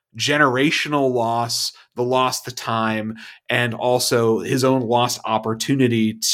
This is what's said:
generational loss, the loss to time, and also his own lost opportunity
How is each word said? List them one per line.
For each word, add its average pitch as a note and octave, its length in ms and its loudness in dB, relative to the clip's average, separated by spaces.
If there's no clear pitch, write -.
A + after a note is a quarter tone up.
generational C#3+ 960 2
loss, A#2 580 -2
the B2 80 -2
loss B2+ 380 0
to B2+ 100 -12
time, A2 640 -4
and A#2+ 280 0
also A#2 640 2
his B2+ 240 -2
own C3 180 4
lost A#2+ 420 0
opportunity A2+ 920 0